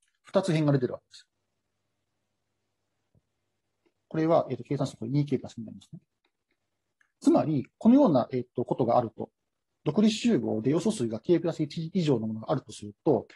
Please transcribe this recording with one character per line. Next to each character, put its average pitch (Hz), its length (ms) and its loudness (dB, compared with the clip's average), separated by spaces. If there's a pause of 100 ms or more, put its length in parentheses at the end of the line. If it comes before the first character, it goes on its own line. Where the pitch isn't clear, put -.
(240)
二 - 180 0
つ - 60 -6
辺 156 180 0
が 147 60 4
出 139 80 2
て 123 80 -2
る - 60 -6
わ - 60 -12
け - 120 -20
で - 20 -20
す。 - 140 -20 (2750)
こ 156 100 -6
れ 160 100 0
は、 160 220 4
え 131 40 -4
っ 117 40 -6
と、 120 60 -16
計 143 140 -6
算 139 100 -2
す - 60 -10
る - 60 -20
と 113 60 -8
二 143 200 0
ケ 139 100 -2
ー 123 40 -2
プ - 40 -10
ラ - 60 -16
ス - 80 -20
二 117 40 -12
に 107 40 -12
な - 60 -16
り 98 60 -18
ま - 60 -20
す - 80 -20
ね。 170 80 -18 (1200)
つ - 100 2
ま 294 140 4
り、 143 240 -2 (100)
こ 220 120 4
の 247 60 8
よ 285 120 6
う 175 60 4
な、 120 180 2
え 127 100 -4
っ - 40 -10 (100)
と、 123 80 -2
こ - 120 -2
と 120 100 -2
が 117 120 2
あ 123 40 4
る 110 80 -6
と、 - 220 -12 (520)
独 151 180 0
立 220 140 4
集 220 240 0
合 110 220 -4
で 131 100 0
要 165 80 0
素 - 120 -2
数 120 160 -4
が 110 120 -6
K 170 200 2
プ 170 80 -4
ラ 156 60 -4
ス 156 100 -4
一 160 300 -8
以 190 80 0
上 143 180 2
の 110 80 -6
も 110 80 -6
の 110 60 -10
が - 100 -8
あ 151 40 0
る 131 60 -6
と - 100 -20
す - 140 -16
る 104 180 -16
と、 117 320 0